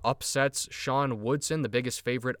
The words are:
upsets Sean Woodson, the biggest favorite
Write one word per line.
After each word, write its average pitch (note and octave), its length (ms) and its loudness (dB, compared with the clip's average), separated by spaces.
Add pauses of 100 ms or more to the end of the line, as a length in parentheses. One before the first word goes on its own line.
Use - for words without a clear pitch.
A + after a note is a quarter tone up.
upsets - 680 0
Sean C3 500 0
Woodson, D3 400 0
the A#2+ 80 0
biggest B2 340 0
favorite B2 360 0